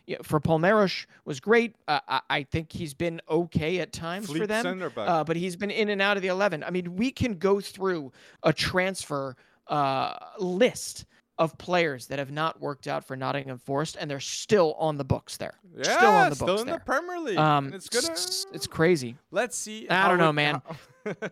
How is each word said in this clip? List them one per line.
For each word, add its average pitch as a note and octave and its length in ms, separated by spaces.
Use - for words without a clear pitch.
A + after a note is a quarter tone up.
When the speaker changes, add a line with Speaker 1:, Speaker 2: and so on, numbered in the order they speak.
Speaker 1:
y-, E3 140
for D#3 180
Palmeiras F3+ 640
was C#3 140
great. A#3 360
Uh, D3 200
I, - 120
I D3 140
think D#3+ 280
he's D#3 220
been E3+ 340
okay E3 520
at D#3 120
times F3 340
for D#3 60
Speaker 2:
Fleet F3 160
Speaker 1:
them, G#3+ 140
Speaker 2:
center F#3 260
back. A#2 220
Speaker 1:
uh, D#3+ 140
but D#3+ 120
he's F3 200
been G3+ 140
in G#3 200
and G3 100
out G3 160
of F#3+ 60
the F#3 80
eleven. F3+ 340
I - 60
mean, F3 260
we A#3+ 140
can A#3+ 240
go F#3+ 260
through F#3 520
a E3 80
transfer, D#3 840
uh, C3+ 480
list F#3 680
of D#3+ 220
players D#3+ 480
that C#3 120
have C3+ 120
not D#3 300
worked C#3+ 260
out C#3+ 180
for C3 120
Nottingham C3+ 420
Forest, C#3 420
and D#3+ 100
they're C#3 100
still E3+ 580
on D#3 180
the C#3 80
books - 320
there. - 220
Speaker 2:
Yeah, B2+ 60
Speaker 1:
Still F#4 120
on G#4+ 200
the D3 60
Speaker 2:
still C3 120
Speaker 1:
books G#3+ 140
Speaker 2:
in B3 40
the - 60
Speaker 1:
there. E4 80
Speaker 2:
Premier F4 400
League. B3 180
Speaker 1:
Um, D3 280
Speaker 2:
And C#3 80
it's F#3+ 160
gonna C4 220
Speaker 1:
s-, F4 420
it's - 120
crazy. D#3 500
Speaker 2:
Let's A3 260
see G#3+ 340
Speaker 1:
I F3 60
Speaker 2:
how G3 120
Speaker 1:
don't F3+ 100
know, E3 120
Speaker 2:
it, - 40
Speaker 1:
man. D3 280
Speaker 2:
how, G#3 100